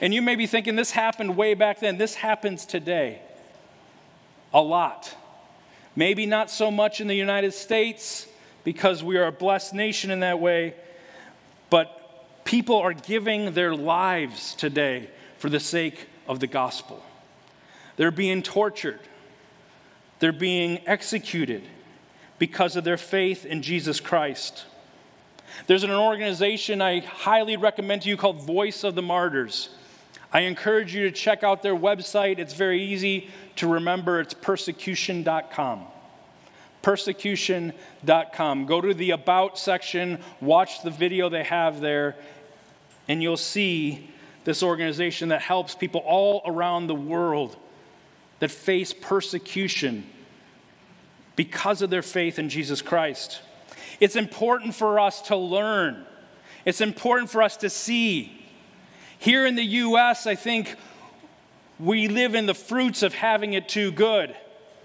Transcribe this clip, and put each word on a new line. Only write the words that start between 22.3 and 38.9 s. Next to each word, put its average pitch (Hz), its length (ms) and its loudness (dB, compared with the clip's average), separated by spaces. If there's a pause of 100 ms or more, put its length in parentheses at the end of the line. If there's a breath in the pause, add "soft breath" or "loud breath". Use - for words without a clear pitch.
because 170 360 0
of 175 80 -2
their 170 140 2
faith 185 480 -2
in 156 160 -6
Jesus 151 380 -2
Christ. - 640 -2 (1040 loud breath)
There's 185 160 6
an 202 80 -2
organization 208 880 0
I 180 200 2
highly 220 540 2
recommend 202 460 0
to 196 80 -4
you 202 80 0
called 185 240 0
Voice 190 420 -2
of 190 120 -2
the 180 80 -2
Martyrs. 170 680 -2 (640 loud breath)
I 156 40 8
encourage 185 560 0
you 202 80 0
to 190 80 2
check 214 320 0
out 196 180 2
their 196 140 0
website. 190 640 0
It's 151 140 -8
very 185 280 2
easy 196 480 -2 (280 loud breath)
to 170 100 -2
remember. 170 520 0
It's 156 140 -6
persecution 180 880 -4
dot 160 300 -2
com. 120 340 -4 (960 loud breath)
Persecution 190 880 0 (320 loud breath)
dot 160 300 4
com. 139 320 0
Go 165 160 2
to 190 140 2